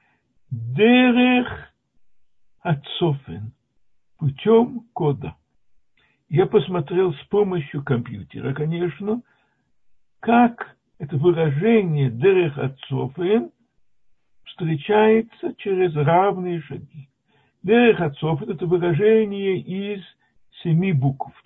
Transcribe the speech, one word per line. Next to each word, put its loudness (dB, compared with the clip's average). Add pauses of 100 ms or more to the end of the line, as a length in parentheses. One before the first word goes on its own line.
(500)
«дерех 2 (880)
ацофен», -4 (640)
путём 0
кода, -4 (920)
я 2
посмотрел 0
с -20
помощью -2
компьютера, -6
конечно, -4 (1000)
как 2 (220)
это -8
выражение 2
«дерех 2
ацофен» -4 (920)
встречается 0
через -2
равные 0
шаги. -16 (520)
«Дерех 4
ацофен» — -4
это -6
выражение 2
из -8 (600)
семи 0
букв, -2 (140)